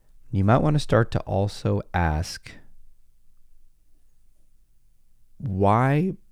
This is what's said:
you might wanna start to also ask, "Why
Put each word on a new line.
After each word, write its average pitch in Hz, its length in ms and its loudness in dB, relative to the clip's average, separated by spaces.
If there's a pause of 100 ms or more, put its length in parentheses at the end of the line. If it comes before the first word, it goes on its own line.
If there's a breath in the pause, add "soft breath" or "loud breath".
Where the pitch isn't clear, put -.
(300)
you 98 140 0
might 110 140 6
wanna 151 220 2
start - 320 2
to - 80 -2
also 101 600 -2 (120)
ask, 82 580 -2 (2750)
"Why 120 760 2 (180)